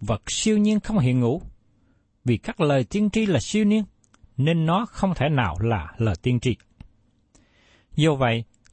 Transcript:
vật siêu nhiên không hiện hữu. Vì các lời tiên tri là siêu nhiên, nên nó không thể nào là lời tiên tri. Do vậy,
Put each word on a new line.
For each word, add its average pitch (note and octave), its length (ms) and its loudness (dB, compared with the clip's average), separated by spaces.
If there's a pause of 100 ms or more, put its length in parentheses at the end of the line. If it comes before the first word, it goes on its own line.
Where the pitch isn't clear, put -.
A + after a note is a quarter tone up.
vật - 260 -4
siêu - 320 0
nhiên G#3 220 2
không A3 180 -2
hiện B2+ 220 2
hữu. B2 220 0 (840)
Vì A#2+ 120 2
các - 240 -10
lời C#3+ 240 2
tiên G#3 260 -2
tri A3 160 0
là F3 160 0
siêu G#3+ 220 -2
nhiên, G#3 200 2 (520)
nên D#3+ 300 0
nó F#3+ 200 0
không F#3 280 -2
thể C3+ 140 0
nào A#2+ 320 0
là G#2 360 -2
lời A2 260 0
tiên B2 180 0
tri. A#2+ 160 -2 (1400)
Do D3+ 200 2
vậy, A#2 300 0 (280)